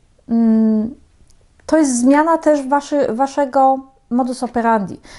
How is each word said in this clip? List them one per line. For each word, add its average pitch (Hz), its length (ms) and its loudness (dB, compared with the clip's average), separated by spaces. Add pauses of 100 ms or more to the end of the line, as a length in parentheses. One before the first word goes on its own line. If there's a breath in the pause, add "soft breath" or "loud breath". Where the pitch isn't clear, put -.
(300)
mm, 220 680 0 (680)
to 302 120 0
jest 262 220 2
zmiana 294 380 2
też 302 300 0
waszy-, 285 460 -2
waszego 269 640 0 (300)
modus 247 340 -2
operandi. 226 560 -2 (200 loud breath)